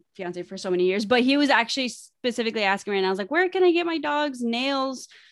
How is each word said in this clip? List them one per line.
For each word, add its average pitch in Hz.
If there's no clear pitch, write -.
fiance 175
for 190
so 190
many 180
years, 190
but 240
he 262
was 285
actually 233
specifically 226
asking 196
me, 196
and 190
I -
was 190
like, 196
"Where 359
can 370
I 359
get 339
my 330
dog's 294
nails 262